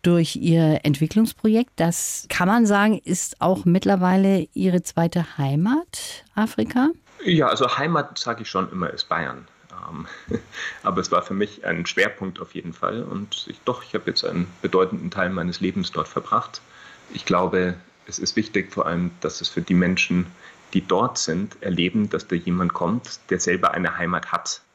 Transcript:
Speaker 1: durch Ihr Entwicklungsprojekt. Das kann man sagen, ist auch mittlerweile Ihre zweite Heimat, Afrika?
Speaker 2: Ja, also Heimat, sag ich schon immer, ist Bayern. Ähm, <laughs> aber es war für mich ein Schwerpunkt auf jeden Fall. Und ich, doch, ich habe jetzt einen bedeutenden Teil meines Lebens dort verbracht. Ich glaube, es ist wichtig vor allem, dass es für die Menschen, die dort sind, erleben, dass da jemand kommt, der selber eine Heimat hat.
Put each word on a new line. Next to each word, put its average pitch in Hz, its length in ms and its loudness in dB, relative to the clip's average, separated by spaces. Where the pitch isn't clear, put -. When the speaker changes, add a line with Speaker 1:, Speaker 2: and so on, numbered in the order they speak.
Speaker 1:
durch 170 320 4
Ihr 165 480 4
Entwicklungsprojekt. 220 920 2
Das - 520 0
kann 180 180 0
man 226 180 6
sagen, 208 380 4
ist - 380 -4
auch 185 240 0
mittlerweile 190 880 4
Ihre 180 300 2
zweite 170 560 -2
Heimat, 175 840 0
Afrika? 226 540 2
Speaker 2:
Ja, 156 220 6
also 123 300 2
Heimat, 147 420 0
sag 117 220 -4
ich - 80 -10
schon 95 220 -2
immer, 87 200 -4
ist - 180 -8
Bayern. 76 380 -4
Ähm, - 160 -10
<laughs> - 100 -4
aber 92 180 0
es - 100 -4
war 90 120 2
für - 100 -6
mich 101 320 -2
ein 87 220 -2
Schwerpunkt 95 520 -2
auf - 140 -14
jeden 82 200 -10
Fall. - 300 -4
Und - 440 -8
ich, - 180 -14
doch, - 180 -4
ich - 120 -12
habe - 160 -4
jetzt - 120 -2
einen 87 220 -2
bedeutenden 92 480 0
Teil 92 220 -2
meines 87 280 -4
Lebens 92 320 -2
dort 78 160 -4
verbracht. - 540 -4
Ich - 120 -10
glaube, 90 480 2
es - 140 -12
ist - 160 -4
wichtig 104 360 -2
vor - 140 -2
allem, 85 240 -2
dass - 200 -6
es - 80 -6
für 85 120 -4
die 90 120 0
Menschen, 90 540 2
die - 140 2
dort 104 300 2
sind, - 440 -4
erleben, 92 500 0
dass - 160 -4
da 92 80 -2
jemand 87 380 0
kommt, 98 460 -4
der 90 80 0
selber 90 320 0
eine 85 260 -2
Heimat 87 340 -4
hat. - 300 -6